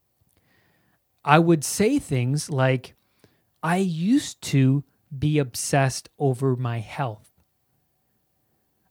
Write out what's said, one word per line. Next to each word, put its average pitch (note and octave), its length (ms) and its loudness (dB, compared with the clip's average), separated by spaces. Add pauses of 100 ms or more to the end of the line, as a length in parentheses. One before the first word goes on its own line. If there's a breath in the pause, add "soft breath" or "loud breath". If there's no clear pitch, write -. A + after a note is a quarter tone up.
(1200)
I C#3+ 140 6
would E3 260 4
say B3 360 0
things C3 500 -2
like, C3 460 0 (680)
"I E3+ 160 -2
used F#3+ 640 -2 (120)
to C3+ 300 4 (340)
be D3+ 200 0
obsessed C3+ 800 -2
over C3 380 0
my A#2+ 240 -4
health. A2 520 -10 (1600)